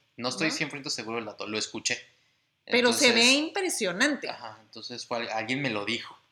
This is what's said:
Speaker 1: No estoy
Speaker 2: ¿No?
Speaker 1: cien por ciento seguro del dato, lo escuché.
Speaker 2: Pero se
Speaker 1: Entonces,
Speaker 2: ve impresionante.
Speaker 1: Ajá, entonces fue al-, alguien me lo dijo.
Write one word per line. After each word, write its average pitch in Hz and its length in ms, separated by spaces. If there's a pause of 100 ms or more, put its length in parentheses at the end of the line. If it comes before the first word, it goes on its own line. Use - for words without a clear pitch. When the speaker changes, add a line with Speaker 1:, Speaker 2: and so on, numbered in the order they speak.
(180)
Speaker 1:
No 120 120
estoy 156 200
Speaker 2:
¿No? 151 40
Speaker 1:
cien 147 160
por 143 80
ciento 139 140
seguro 113 260
del 110 80
dato, 101 220
lo 107 100
escuché. 107 400 (680)
Speaker 2:
Pero 240 280
se 254 140
Speaker 1:
Entonces, 233 80
Speaker 2:
ve 240 180
impresionante. 285 960
Speaker 1:
Ajá, 110 320
entonces 110 440
fue 120 120
al-, 117 120
alguien 113 320
me 139 100
lo 104 120
dijo. 113 340 (140)